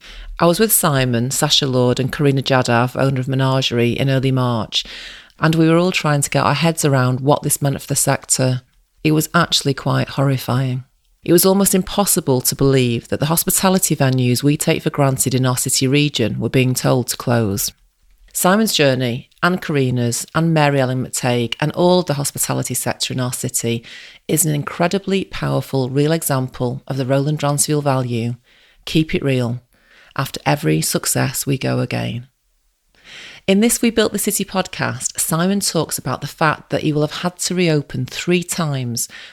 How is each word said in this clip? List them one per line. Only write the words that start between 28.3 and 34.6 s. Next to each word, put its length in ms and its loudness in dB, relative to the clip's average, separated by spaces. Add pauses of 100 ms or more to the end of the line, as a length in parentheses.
"Keep 300 0
it 100 -2
real. 360 0 (540)
After 320 -6
every 340 0
success, 680 -2
we 120 0
go 220 -2
again." 480 -6 (1160)
In 140 4
this 200 2
We 100 2
Built 220 0
the 60 -4
City 260 -2
podcast, 760 -6